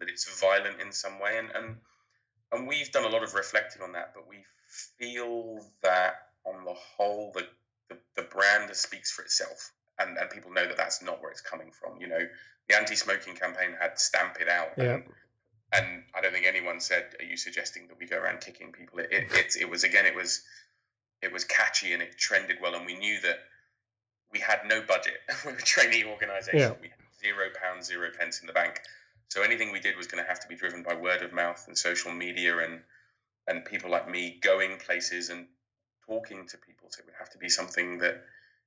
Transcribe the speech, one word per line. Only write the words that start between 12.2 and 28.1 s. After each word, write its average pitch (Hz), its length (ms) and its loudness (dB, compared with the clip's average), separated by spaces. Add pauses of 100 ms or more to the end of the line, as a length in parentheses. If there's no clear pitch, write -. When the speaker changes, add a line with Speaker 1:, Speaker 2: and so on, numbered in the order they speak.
Speaker 1:
the 101 80 10
anti-smoking 101 600 2
campaign 90 440 -2
had 85 200 0
"Stamp - 400 2
It 82 80 2
Out," 85 280 2
Speaker 2:
Yeah. 123 180 4
Speaker 1:
and, 143 100 -4 (680)
and 90 300 2 (100)
I 92 100 -4
don't 92 100 4
think 92 140 2
anyone 87 340 2
said, 87 400 0
"Are 87 40 -8
you 87 120 -6
suggesting 87 500 -6
that 87 140 -20
we 87 60 -10
go 87 120 -2
around 87 220 -2
kicking - 320 -16
people?" - 260 -16
It, - 140 -2
it, - 180 4
it's, - 240 4
it 87 160 -2
was, 85 140 0
again, 101 220 6
it - 100 4
was, 90 260 -2 (800)
it 92 100 -4
was 92 120 -4
catchy - 480 2
and 87 100 0
it - 160 -10
trended 95 420 2
well, 87 140 0
and 87 100 -6
we 90 140 -8
knew 101 220 0
that - 180 2 (960)
we - 80 -4
had 107 280 2
no 110 140 4
budget. - 360 2 (100)
<laughs> - 180 -4
We 139 60 -6
were 123 60 -8
a - 40 -6
trainee 117 420 6
organisation. 104 540 0
Speaker 2:
Yeah. 127 220 6
Speaker 1:
We - 80 -18
had - 80 -20 (240)
zero 98 340 0
pounds, 90 320 -4
zero 87 220 -4 (100)